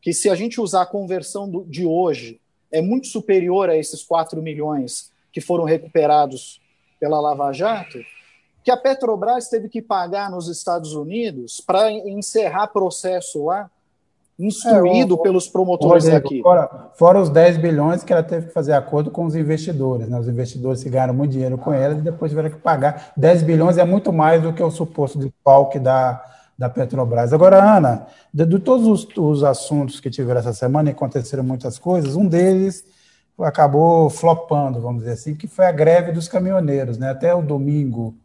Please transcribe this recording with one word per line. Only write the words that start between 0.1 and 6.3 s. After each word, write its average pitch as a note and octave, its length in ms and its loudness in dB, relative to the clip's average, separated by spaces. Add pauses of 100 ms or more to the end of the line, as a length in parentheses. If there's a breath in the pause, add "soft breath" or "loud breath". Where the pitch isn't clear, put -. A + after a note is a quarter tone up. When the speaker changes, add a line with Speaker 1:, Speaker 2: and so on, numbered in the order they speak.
Speaker 1:
se - 180 0
a F3+ 60 2
gente A3+ 240 -6
usar F#3 220 0
a F3+ 40 -2
conversão G3 640 -8
do, F3+ 140 -8
de E3 200 -8
hoje, D#3+ 560 -2 (300)
é D#3+ 100 -2
muito A3+ 280 -4
superior F#3+ 600 0
a D#3+ 80 0
esses D#3 280 -6
quatro D#3+ 360 -4
milhões D3 720 -8 (220 soft breath)
que E3 80 -10
foram E3+ 240 -4
recuperados D3+ 960 0 (400)